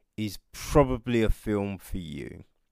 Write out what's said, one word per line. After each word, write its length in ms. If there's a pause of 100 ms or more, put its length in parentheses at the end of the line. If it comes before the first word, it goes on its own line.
(160)
is 220 (140)
probably 680
a 80
film 480
for 200
you, 460 (280)